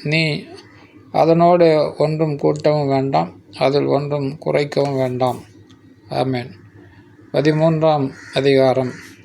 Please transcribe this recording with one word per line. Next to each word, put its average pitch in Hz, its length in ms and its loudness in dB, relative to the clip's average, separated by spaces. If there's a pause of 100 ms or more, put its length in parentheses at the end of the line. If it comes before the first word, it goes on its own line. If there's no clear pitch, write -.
நீ 160 200 0 (880)
அதனோடு 170 560 4 (300)
ஒன்றும் 156 400 -2
கூட்டவும் 151 500 0
வேண்டாம், 139 440 0 (260)
அதில் 139 280 0
ஒன்றும் 143 440 -2 (100)
குறைக்கவும் 143 560 -2
வேண்டாம். 127 440 -2 (680)
ஆமென். 131 420 -4 (800)
பதிமூன்றாம் 156 720 2 (280)
அதிகாரம். 135 580 2 (340)